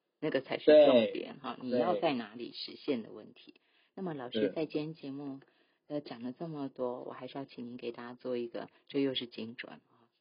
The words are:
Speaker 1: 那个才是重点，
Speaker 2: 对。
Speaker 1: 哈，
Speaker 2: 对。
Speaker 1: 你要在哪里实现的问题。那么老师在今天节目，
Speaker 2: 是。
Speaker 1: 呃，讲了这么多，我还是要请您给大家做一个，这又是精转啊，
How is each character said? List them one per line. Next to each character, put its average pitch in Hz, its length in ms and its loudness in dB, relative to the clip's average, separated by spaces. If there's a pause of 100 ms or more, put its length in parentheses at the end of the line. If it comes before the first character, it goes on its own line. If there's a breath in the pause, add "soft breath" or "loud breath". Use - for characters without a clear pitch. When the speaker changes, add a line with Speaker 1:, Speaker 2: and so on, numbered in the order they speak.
(200)
Speaker 1:
那 151 100 -2
个 135 120 0
才 - 180 -6
是 - 60 -2 (200)
重 135 80 8 (180)
点， - 20 -8
Speaker 2:
对。 - 280 -8
Speaker 1:
哈， 120 180 -6
Speaker 2:
对。 127 80 -8
Speaker 1:
你 123 40 -2
要 123 240 2
在 165 180 2
哪 113 220 -6
里 117 180 -10
实 - 220 -10
现 127 260 -2
的 101 100 -12
问 110 220 -16
题。 - 220 -20 (400)
那 196 80 -8
么 175 100 -6
老 127 160 -8
师 117 260 0
在 160 120 -2
今 151 160 -4
天 156 100 -8
节 139 180 -12
目， 139 280 -10
Speaker 2:
是。 - 60 -20 (420)
Speaker 1:
呃， 147 140 -4
讲 123 200 -14
了 127 120 -8
这 170 140 -8
么 143 220 -6
多， 127 340 -6
我 123 100 -10
还 127 140 -14
是 - 100 -10
要 139 80 -8
请 123 220 -14
您 123 100 -12
给 120 140 -8
大 120 120 -12
家 120 100 -12
做 123 240 -4
一 120 100 -4
个， 113 220 -10 (180)
这 139 140 0
又 135 140 2
是 135 100 -2
精 117 300 -10
转 - 220 -14
啊， - 280 -20 (160)